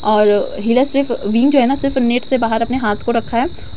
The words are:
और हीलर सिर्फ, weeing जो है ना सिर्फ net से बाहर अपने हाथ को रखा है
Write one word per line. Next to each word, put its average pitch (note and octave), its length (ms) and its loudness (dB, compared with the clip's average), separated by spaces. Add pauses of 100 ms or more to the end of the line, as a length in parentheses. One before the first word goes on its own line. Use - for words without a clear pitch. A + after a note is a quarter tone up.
और G#3 560 2
हीलर A#3 240 2
सिर्फ, C4+ 420 -2
weeing A#3 260 2
जो C#4+ 80 4
है A#3+ 60 4
ना C4 100 0
सिर्फ C#4 220 -2
net A#3+ 280 0
से C4 120 0
बाहर A3+ 240 0
अपने A#3+ 160 -2
हाथ A3 180 -2
को A#3+ 160 -4
रखा A#3 260 -2
है C4+ 120 0 (280)